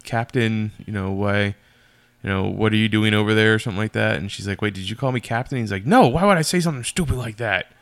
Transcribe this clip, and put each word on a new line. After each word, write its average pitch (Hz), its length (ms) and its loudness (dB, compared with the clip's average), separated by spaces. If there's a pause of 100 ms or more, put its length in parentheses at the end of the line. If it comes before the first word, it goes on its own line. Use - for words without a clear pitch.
"Captain, 110 680 -2 (120)
you 104 80 -10
know, 98 200 -4
why, 101 420 0 (680)
you 104 80 -4
know, 95 140 0
what 101 280 0
are 110 40 4
you 110 120 4
doing 107 260 4
over 107 200 2
there?" 110 200 6
or 110 40 2
something 101 200 -4
like 107 140 -4
that. 110 240 0
And 92 140 -6
she's - 180 -8
like, 95 140 -4
"Wait, 104 120 -2
did 95 160 -10
you 110 60 -8
call 131 160 -2
me 123 80 -4
captain?" 127 380 -4
He's 107 140 -4
like, 98 140 -6
"No, 208 220 6
why 151 160 2
would 202 120 4
I 160 60 2
say 180 180 0
something 147 240 -2
stupid 131 320 -2
like 113 200 -8
that?" 104 300 -2 (160)